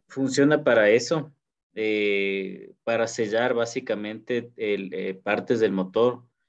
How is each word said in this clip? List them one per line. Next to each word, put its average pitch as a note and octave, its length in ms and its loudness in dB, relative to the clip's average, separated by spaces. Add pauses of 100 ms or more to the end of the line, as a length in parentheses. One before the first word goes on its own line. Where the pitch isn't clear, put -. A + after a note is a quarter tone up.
funciona C#3+ 560 2
para A2+ 260 4
eso, B2+ 440 2 (420)
eh, G2 1000 -2 (120)
para A2+ 220 0
sellar A2+ 460 0
básicamente A#2 1040 -4
el, G2 380 -4
eh, F#2+ 200 -6
partes G#2 460 -2
del G#2+ 140 2
motor, A2 500 0 (260)